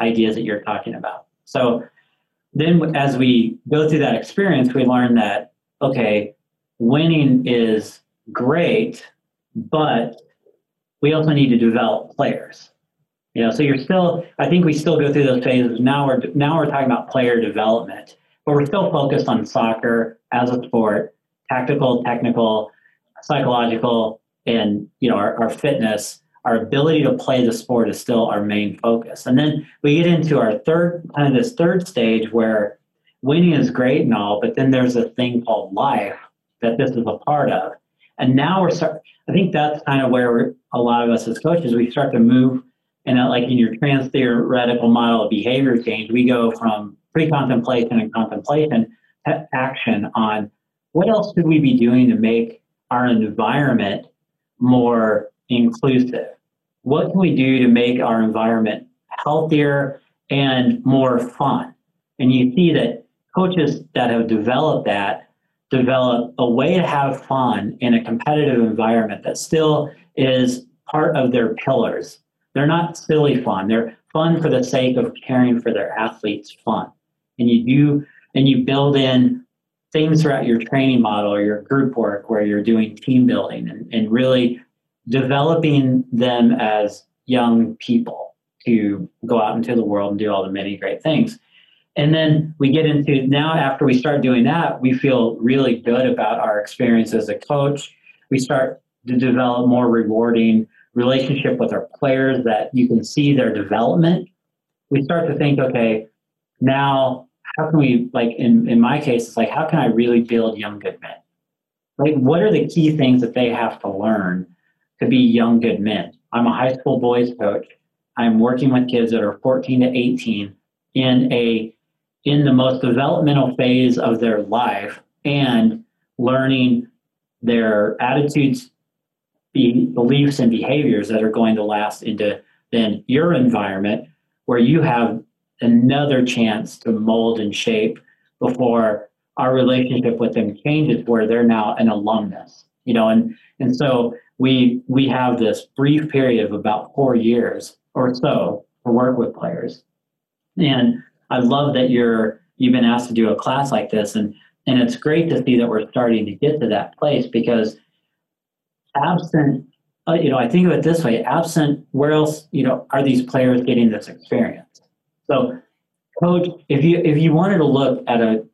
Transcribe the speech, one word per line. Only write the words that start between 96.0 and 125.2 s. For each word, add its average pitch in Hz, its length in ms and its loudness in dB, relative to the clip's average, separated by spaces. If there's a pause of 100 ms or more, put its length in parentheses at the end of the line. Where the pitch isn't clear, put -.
about 117 340 -2
our 107 180 -2
experience 113 560 0
as 104 140 -2
a 104 100 -6
coach. 143 560 -4 (360)
We 131 100 2
start 131 420 -2 (240)
to 127 100 -2
develop 123 520 0
more 123 200 2
rewarding 113 800 2 (280)
relationship 131 640 0
with 110 140 -2
our 98 240 -6
players 131 480 0
that 107 300 -2
you 123 140 2
can 113 160 2
see 143 320 2
their 113 160 0
development. 170 760 0 (600)
We 139 120 0
start 165 260 -2
to 143 80 -4
think, 143 240 0
okay, 120 480 -2 (520)
now 135 680 0 (280)
how 151 140 -4
can 160 80 2
we, 123 340 2
like, 117 260 -2
in, 117 300 4
in 117 120 4
my 135 200 2
case, 120 280 -2
it's - 80 -12
like, - 140 -2
how 156 160 -4
can 160 120 0
I 131 80 0
really 117 360 2
build 113 360 -2
young, 104 220 -12
good 98 200 -10
men? - 160 -18 (800)
Like, 147 180 0
what 143 260 2
are 214 80 2
the 160 160 0
key 156 300 2
things 127 240 4
that 117 140 -4
they 123 160 0
have 117 300 -4
to 101 80 -8
learn 95 580 -4 (540)
to 117 60 0
be 127 120 2
young, 117 420 4
good 107 180 0
men? 101 340 -4 (200)
I'm 120 140 0
a 117 60 2
high 131 220 -2
school 127 240 -2
boys 123 400 0
coach. 101 280 -4 (500)
I'm 113 240 2
working 127 320 2
with 127 160 2
kids 113 240 0
that 110 100 0
are 104 160 -4
fourteen 131 420 0
to 127 80 4
eighteen 117 680 -4 (380)
in 127 380 2
a 117 400 -2 (520)
in 143 200 2
the 131 80 4
most 127 280 2
developmental 131 760 0
phase 127 420 2
of 117 220 0
their 110 220 0
life 104 580 -4 (240)